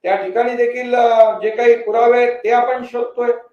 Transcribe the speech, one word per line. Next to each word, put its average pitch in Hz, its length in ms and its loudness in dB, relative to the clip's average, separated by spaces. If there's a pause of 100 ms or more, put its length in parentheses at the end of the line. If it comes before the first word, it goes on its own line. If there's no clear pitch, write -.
त्या 185 140 0
ठिकाणी 220 380 -2
देखील, 240 400 -2
अ, 226 460 4
जे 214 100 -2
काही 233 260 2
पुरावे 233 420 0
आहेत 240 260 0
ते 214 60 0
आपण 247 340 0
शोधतोय. 240 480 -4 (200)